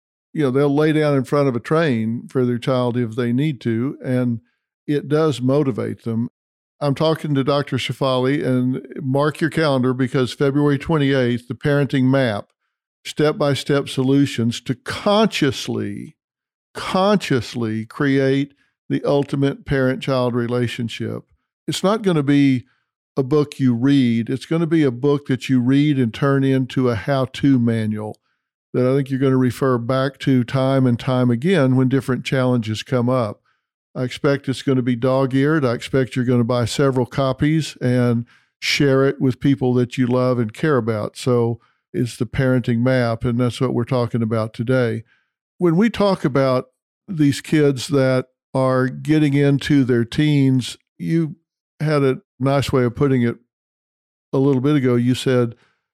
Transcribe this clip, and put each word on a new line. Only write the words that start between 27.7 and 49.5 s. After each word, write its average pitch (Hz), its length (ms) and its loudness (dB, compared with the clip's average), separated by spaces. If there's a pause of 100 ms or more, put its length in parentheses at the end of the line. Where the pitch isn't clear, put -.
that 127 120 0
I 131 80 2
think 139 160 0
you're 135 100 -2
gonna 131 180 2
refer 127 400 0
back 131 420 -2
to 131 240 2
time 131 420 0
and 120 140 2
time 127 320 0
again 131 460 2
when 131 100 2
different 127 380 -2
challenges 123 580 -2
come 120 240 -2
up. 123 340 -2 (540)
I 131 80 -6
expect 139 460 -2
it's 123 120 -4
gonna 131 200 0
be 123 160 0
dog-eared. 135 640 0
I 120 100 0
expect 131 440 -2
you're 123 80 -2
gonna 123 180 2
buy 120 220 0
several 131 400 0
copies 147 720 -2
and 123 480 0 (340)
share 135 460 2
it - 160 -2
with 131 180 0
people 139 360 0
that 123 220 -2
you 131 80 2
love 127 320 0
and 110 160 -2
care 156 220 0
about. 110 400 -2
So 120 460 -2 (320)
it's 120 240 -4
the 123 80 -4
Parenting 127 540 0
Map, 123 440 0
and 120 160 -2
that's 123 220 -2
what 127 120 -2
we're 120 120 -2
talking 120 360 -2
about 113 320 -2
today. 117 520 -2 (520)
When 170 200 2
we 220 120 4
talk 196 360 0
about 131 460 0 (360)
these 151 320 0
kids 143 480 0
that 131 400 0 (260)
are 131 360 0
getting 147 440 0
into 143 520 2